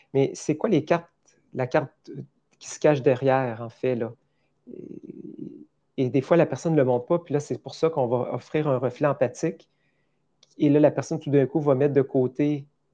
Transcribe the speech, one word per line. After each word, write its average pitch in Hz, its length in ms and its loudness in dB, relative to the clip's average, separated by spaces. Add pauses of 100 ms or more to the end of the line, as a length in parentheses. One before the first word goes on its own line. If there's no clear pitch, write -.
(120)
mais 139 220 2
c'est - 220 -4
quoi - 120 -4
les 151 160 2
cartes, 170 240 -2 (460)
la 127 140 -4
carte, 151 240 -2 (180)
euh, 143 120 -12 (360)
qui - 100 -18
se - 120 -14
cache 151 220 4
derrière, 131 600 2
en 117 80 -10
fait, 127 240 -2
là ? 113 180 -4 (1800)
Et, 135 100 0
et 123 40 -2
des 131 120 2
fois, 170 140 2
la 165 80 6
personne 160 280 -4
ne 156 60 2
le 135 60 4
montre 123 220 0
pas, 170 140 0
puis 156 120 -8
là, 143 80 0
c'est 135 160 -6
pour - 200 -16
ça 160 120 0
qu'on 139 200 0
va 123 260 -2
offrir 147 320 -4
un 135 120 2
reflet 127 280 -2
empathique. - 640 -2 (880)
Et 151 100 4
là, 147 120 6
la 147 100 6
personne, 151 300 -6
tout 151 100 -8
d'un 139 160 4
coup, 156 140 -2
va 143 160 2
mettre 143 180 2
de 139 80 4
côté, 139 640 -2 (280)